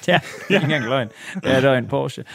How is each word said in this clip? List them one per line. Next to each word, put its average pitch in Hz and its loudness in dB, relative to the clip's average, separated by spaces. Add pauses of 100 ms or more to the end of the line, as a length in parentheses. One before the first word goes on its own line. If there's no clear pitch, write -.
Ja, 175 4 (280)
det 190 4
er 190 4
ikke 170 0
engang 143 0
løgn. 120 0 (260)
Det 147 -2
er 131 4
da 135 4
en 113 -4
Porsche. 135 -4 (100)